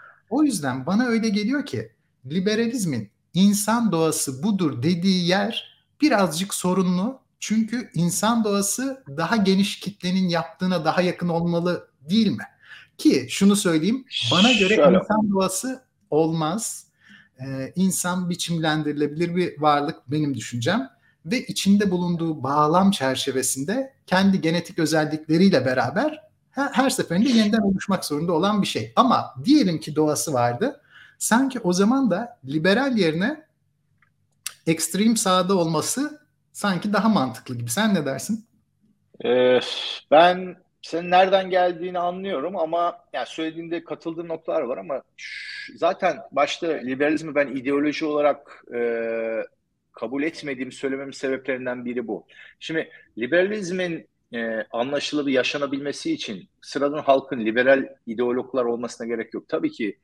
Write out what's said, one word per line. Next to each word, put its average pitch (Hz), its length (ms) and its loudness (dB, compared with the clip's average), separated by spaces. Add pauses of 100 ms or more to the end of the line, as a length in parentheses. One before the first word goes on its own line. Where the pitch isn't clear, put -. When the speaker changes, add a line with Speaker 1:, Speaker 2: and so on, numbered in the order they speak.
(300)
Speaker 1:
O 285 140 0
yüzden 139 420 -2
bana 202 200 2
öyle 226 240 0
geliyor 220 360 0
ki - 260 -8 (340)
liberalizmin 190 840 -2 (240)
insan 202 580 2
doğası 156 520 0
budur 170 400 0
dediği 180 440 2
yer 202 560 -2 (180)
birazcık 190 520 2
sorunlu. 180 680 0 (180)
Çünkü 220 540 -2
insan 208 500 2
doğası 214 600 -2 (140)
daha 165 180 0
geniş 196 440 2
kitlenin 185 500 -2
yaptığına 170 560 -2
daha 180 160 4
yakın 175 280 0
olmalı 170 580 0 (220)
değil 214 180 4
mi? 113 160 -2 (540)
Ki 151 320 2
şunu 196 260 4
söyleyeyim, 185 500 0 (260)
bana 202 200 6
göre 202 240 4
Speaker 2:
Şöyle. 151 220 6
Speaker 1:
insan 208 340 0
doğası 190 520 -2 (260)
olmaz. 160 800 -2 (520)
Ee, 135 360 -8
insan 180 540 0
biçimlendirilebilir 156 1080 -2
bir 170 260 -2
varlık 147 340 2 (160)
benim 147 240 -2
düşüncem. 131 540 -2 (360)
Ve 240 200 -4
içinde 196 460 2
bulunduğu 165 520 -2
bağlam 151 480 4
çerçevesinde 135 1000 -2 (140)
kendi 190 340 4
genetik 170 380 -2
özellikleriyle 156 840 4
beraber 131 540 0 (320)
her, 277 160 -2
her 262 220 0
seferinde 196 400 0
yeniden 220 320 4
oluşmak 196 440 0
zorunda 165 280 -2
olan 196 280 2
bir 170 60 -2
şey. 113 280 -6
Ama 196 400 2 (100)
diyelim 202 340 4
ki 151 160 -10
doğası 151 380 2
vardı. 120 480 0 (360)
Sanki 262 420 0
o 180 140 0
zaman 220 380 2
da 214 360 -4
liberal 202 500 2
yerine 185 480 0 (1200)
ekstrem 196 500 2
sağda 185 400 2
olması 165 640 -2 (320)
sanki 202 400 -2
daha 208 160 2
mantıklı 131 480 -2
gibi. 120 120 -8
Sen 214 260 0
ne 151 100 0
dersin? 143 400 -6 (800)
Speaker 2:
Ee, 127 340 4 (520)
ben 180 440 6 (260)
senin 175 300 -6
nereden 190 380 4
geldiğini 180 500 0
anlıyorum 180 580 -4
ama 170 400 -2 (160)
yani 127 140 -6
söylediğinde 165 560 -8
katıldığım 165 440 -10
noktalar 160 340 -4
var 127 160 -6
ama 147 240 -8 (160)
ş-, - 600 -16
zaten 175 400 0 (140)
başta 143 360 -2
liberalizmi 147 680 -2
ben 143 120 2
ideoloji 143 580 -2
olarak, 147 580 -2 (120)
e, 120 40 -4 (1160)
kabul 135 300 -6
etmediğimi 131 500 -8
söylememin 135 380 -6
sebeplerinden 127 760 -6
biri 120 220 -4
bu. 104 180 -8 (340)
Şimdi 160 300 -6 (280)
liberalizmin, 180 920 -2 (240)
e, 113 380 -6
anlaşılır, 139 560 -4
yaşanabilmesi 139 880 -2
için - 360 -10 (120)
sıradan 143 420 -2
halkın 135 420 2
liberal 131 400 4 (200)
ideologlar 123 600 -2
olmasına 117 420 -6
gerek 113 260 -6
yok. 101 160 -10
Tabii 160 220 -4
ki 104 320 -6